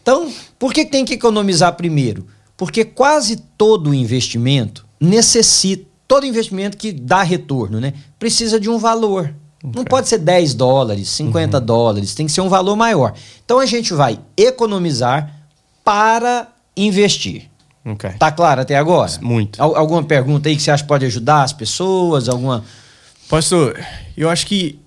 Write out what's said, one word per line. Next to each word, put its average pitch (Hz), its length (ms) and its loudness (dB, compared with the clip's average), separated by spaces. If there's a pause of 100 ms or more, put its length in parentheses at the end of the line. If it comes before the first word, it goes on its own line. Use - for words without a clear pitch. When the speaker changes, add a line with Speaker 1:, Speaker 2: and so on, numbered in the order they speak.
Speaker 1:
Então, 285 300 0 (280)
por 254 140 -2
que 311 120 0
que 302 60 -8
tem 269 140 0
que 254 100 -4
economizar 196 600 2
primeiro? 139 520 -2 (300)
Porque 220 280 -2
quase 254 520 2 (200)
todo 202 380 2
investimento 120 920 -2 (140)
necessita, 196 840 2 (220)
todo 277 200 4
investimento 208 500 -4
que 214 160 -8
dá 147 300 0
retorno, 135 580 -2
né, 135 120 -4 (260)
precisa 226 420 -2
de 208 100 -4
um 233 80 0
valor. 208 560 0 (280)
Não 143 200 -8
Speaker 2:
Ok. - 40 -6
Speaker 1:
pode 262 220 0
ser 226 100 0
dez 165 360 2
dólares, 117 540 0
cinquenta 147 500 -2
Speaker 2:
Uhum. 120 80 -2
Speaker 1:
dólares, 113 480 0
tem 156 120 -4
que 151 60 -4
ser 185 80 -2
um 190 80 0
valor 190 280 2
maior. 208 360 2 (320)
Então, 247 140 2
a 269 80 2
gente 226 260 -4
vai 135 260 2 (180)
economizar 170 1000 0 (500)
para 226 640 2 (280)
investir. 190 680 0 (400)
Speaker 2:
Ok. 104 340 -8
Speaker 1:
Tá 160 120 4
claro 156 300 2
até 131 160 -2
agora? 147 340 2 (120)
Speaker 2:
Muito. 113 400 -2
Speaker 1:
Al-, 156 140 2
alguma 156 260 0
pergunta 147 460 0
aí 151 80 0
que 147 60 -4
você - 80 0
acha 147 120 2
que - 60 -14
pode 135 180 0
ajudar 127 360 2
as 123 100 -2
pessoas? 170 760 -2
Alguma 123 340 -2 (680)
Speaker 2:
Pastor, 156 500 0 (380)
eu 156 120 -2
acho 170 180 -2
que 190 400 -4